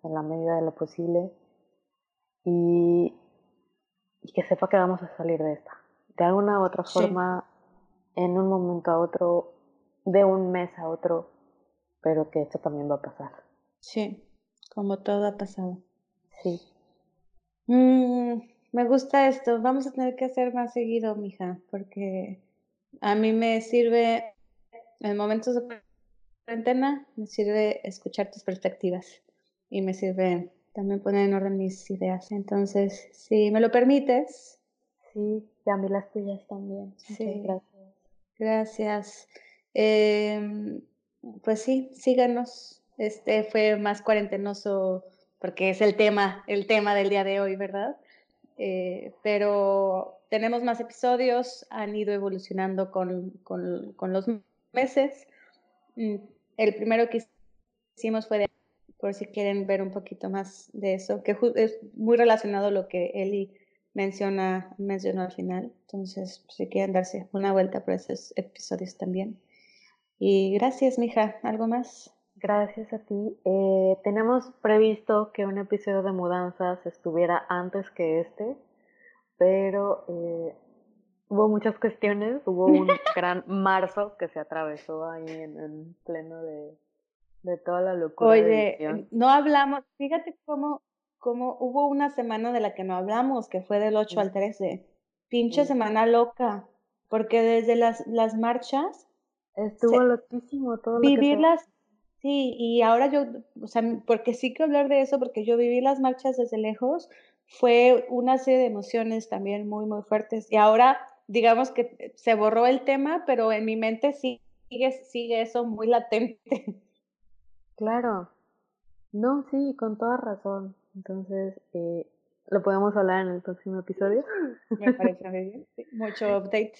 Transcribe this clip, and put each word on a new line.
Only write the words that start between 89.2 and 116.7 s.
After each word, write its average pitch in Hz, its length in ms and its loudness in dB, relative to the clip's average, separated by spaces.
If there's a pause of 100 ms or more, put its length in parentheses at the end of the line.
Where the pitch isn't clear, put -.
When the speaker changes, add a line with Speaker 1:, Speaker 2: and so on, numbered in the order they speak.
Speaker 2:
hablamos, 277 540 4 (140)
fíjate 330 480 -6
cómo, 294 380 -6 (360)
cómo 247 420 -4
hubo 262 280 0
una 285 220 0
semana 233 420 -4
de 240 80 0
la 208 140 -2
que 190 100 -8
no 185 120 -4
hablamos, 233 520 -2
que 185 140 -6
fue 208 180 -2
del 214 160 2
ocho 214 180 0
Speaker 1:
Sí. 214 60 0
Speaker 2:
al 190 120 -2
trece. 196 540 -4 (420)
Pinche 240 340 2
Speaker 1:
Sí. 285 60 2
Speaker 2:
semana 220 380 2
loca, 233 600 2 (400)
porque 226 340 2
desde 226 340 4
las, 233 300 2
las 220 300 0
marchas 254 720 -2 (500)
Speaker 1:
Estuvo 214 420 2
Speaker 2:
se-, 247 60 6
Speaker 1:
loquísimo 240 760 -2
todo 226 200 -4
lo - 20 0
que 277 80 6
se 285 80 6
Speaker 2:
vivirlas, 302 520 4 (540)
sí, 277 340 -2
y 233 260 2
ahora 233 260 6
yo, 285 160 2 (360)
o 220 60 -14
sea, 226 160 0 (240)
porque 226 280 2
sí 254 200 -4
quiero 311 160 0
hablar 285 180 2
de 277 120 4
eso, 269 180 0
porque 240 260 -4
yo 233 120 2
viví 240 240 2
las 269 200 2
marchas 254 360 0
desde 240 220 -2
lejos, 233 520 -2 (340)
fue 247 640 6
una 247 300 0
serie 262 220 4
de 247 60 4
emociones 220 640 -4
también 202 400 -6
muy, 214 180 -6
muy 208 160 -6
fuertes, 214 500 -4
y 220 40 4
ahora, 220 440 8 (260)
digamos 233 460 4
que - 420 -4
se 233 220 2
borró 214 300 4
el 254 180 4
tema, 277 420 0
pero 233 260 2
en 214 120 -2
mi 220 120 -2
mente 226 360 0
sí, 254 280 -6 (280)
sigue, 254 240 -2
sigue 233 500 -4
eso 240 220 -2
muy 220 240 -4
latente. 233 500 0 (1400)